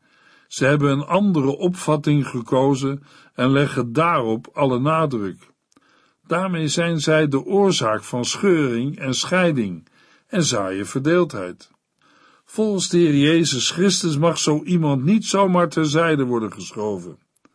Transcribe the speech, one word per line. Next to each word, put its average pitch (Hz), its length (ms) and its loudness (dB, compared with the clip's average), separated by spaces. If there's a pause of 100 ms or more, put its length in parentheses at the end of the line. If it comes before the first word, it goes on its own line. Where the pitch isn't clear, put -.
(480)
Ze - 180 -2
hebben 143 260 2
een 143 140 -2
andere 165 520 2
opvatting 151 680 0
gekozen 135 760 0 (300)
en 131 180 0
leggen 131 420 0
daarop 135 600 0
alle 131 260 0
nadruk. 143 720 -2 (760)
Daarmee 170 400 -2
zijn 170 320 0
zij 156 280 2
de 135 160 0
oorzaak 156 600 0
van 123 220 -6
scheuring 143 720 0
en 131 140 -4
scheiding 131 760 -2 (400)
en 185 160 -2
zaaien 98 440 -4
verdeeldheid. 135 840 -2 (760)
Volgens 208 440 -2
de 175 80 2
Heer 160 180 4
Jezus 147 560 2
Christus 175 460 0
mag 160 200 0
zo 151 260 0
iemand 147 400 0
niet 208 220 2
zomaar 185 440 2
terzijde 156 560 0
worden 113 280 -2
geschoven. 92 640 -8 (360)